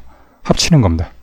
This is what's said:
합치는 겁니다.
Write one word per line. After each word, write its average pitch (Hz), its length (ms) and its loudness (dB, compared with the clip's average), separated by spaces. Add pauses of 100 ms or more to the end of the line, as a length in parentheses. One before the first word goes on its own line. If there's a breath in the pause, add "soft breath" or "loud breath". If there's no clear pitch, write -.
(440 soft breath)
합치는 - 380 2
겁니다. 85 300 -2 (120)